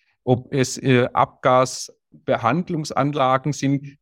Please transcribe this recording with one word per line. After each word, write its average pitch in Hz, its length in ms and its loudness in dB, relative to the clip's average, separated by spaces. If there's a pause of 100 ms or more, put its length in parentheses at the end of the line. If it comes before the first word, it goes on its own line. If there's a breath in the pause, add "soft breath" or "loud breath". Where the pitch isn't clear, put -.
(240)
ob 127 280 0
es, 131 260 0
äh, 127 340 2
Abgasbehandlungsanlagen 131 2500 -2
sind, 139 500 -4